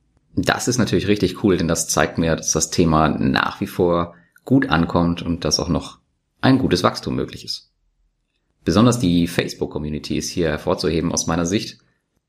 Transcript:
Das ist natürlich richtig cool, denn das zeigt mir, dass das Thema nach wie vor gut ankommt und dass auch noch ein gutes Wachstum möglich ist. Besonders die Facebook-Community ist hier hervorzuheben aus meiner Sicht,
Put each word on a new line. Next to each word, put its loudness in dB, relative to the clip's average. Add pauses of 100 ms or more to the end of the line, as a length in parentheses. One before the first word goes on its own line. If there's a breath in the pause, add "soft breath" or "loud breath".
(360)
Das 0
ist 0
natürlich 0
richtig 0
cool, 4
denn 0
das -2
zeigt 0
mir, 2
dass -4
das -2
Thema 4
nach 0
wie -4
vor 0 (300 loud breath)
gut 2
ankommt 2
und -4
dass 0
auch -2
noch -4 (420)
ein 4
gutes 0
Wachstum -2
möglich -8
ist. -12 (920)
Besonders 4
die 2
Facebook-Community -6
ist -4
hier 0
hervorzuheben -2
aus -2
meiner 0
Sicht, -4 (500)